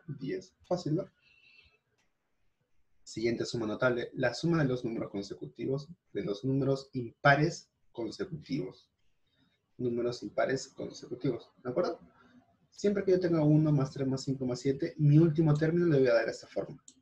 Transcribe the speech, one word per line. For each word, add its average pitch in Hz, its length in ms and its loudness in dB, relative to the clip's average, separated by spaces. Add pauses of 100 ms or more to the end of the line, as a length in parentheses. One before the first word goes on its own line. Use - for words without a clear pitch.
diez. - 560 -10
Fácil, 139 320 -4
¿no? 190 160 -4 (1900)
Siguiente 117 420 -2
suma 113 220 -6
notable, 120 460 -2
la 120 200 -2
suma 165 300 0
de 131 60 2
los 123 160 -4
números 113 260 -6
consecutivos, 135 800 -8 (240)
de 101 100 -4
los 101 220 -6
números 135 480 0
impares 143 760 2 (220)
consecutivos. 80 1000 -8 (880)
Números 123 460 -4
impares 117 460 -2
consecutivos, - 800 -6 (100)
¿de 127 80 -8
acuerdo? 175 300 -2 (720)
Siempre 196 320 -2
que 190 80 2
yo 180 80 6
tenga 170 240 2
uno 151 300 6
más 139 180 0
tres 135 160 -4
más 131 160 -2
cinco 131 220 -4
más 127 160 -4
siete, 143 360 -2
mi 147 220 8
último 160 340 6
término 160 340 2
le 143 120 6
voy 131 80 6
a 120 60 6
dar 113 160 2
esta - 180 -10
fórmula. - 340 -8 (200)